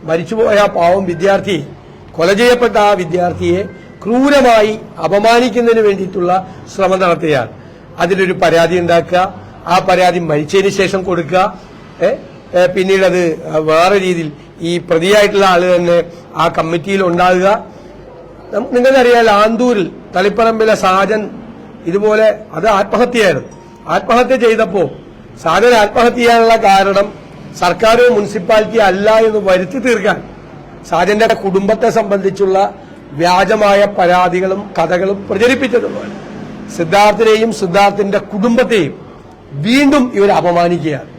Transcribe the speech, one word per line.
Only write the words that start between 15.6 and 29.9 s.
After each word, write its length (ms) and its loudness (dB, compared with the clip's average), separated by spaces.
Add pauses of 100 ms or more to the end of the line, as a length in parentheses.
തന്നെ 220 2 (440)
ആ 40 0 (120)
കമ്മിറ്റിയിൽ 520 -4
ഉണ്ടാകുക. 380 2 (1080)
നം-, 200 -6
നിങ്ങൾക്കറിയാം, 560 4 (120)
ആന്തൂരിൽ 480 0 (260)
തളിപ്പറമ്പിലെ 580 0
സാജൻ 480 0 (640)
ഇതുപോലെ, 420 2 (240)
അത് 160 -2 (100)
ആത്മഹത്യയായിരുന്നു. 680 0 (460)
ആത്മഹത്യ 420 0 (100)
ചെയ്തപ്പോ 360 0 (600)
സാജൻ 300 2 (100)
ആത്മഹത്യ 340 0
ചെയ്യാനുള്ള 400 2
കാരണം 500 2 (520)
സർക്കാരോ 460 2 (100)
മുനിസിപ്പാലിറ്റി 640 -2 (100)
അല്ല 220 0 (160)
എന്ന് 120 0
വരുത്തി 400 -2
തീർക്കാൻ 400 -2 (680)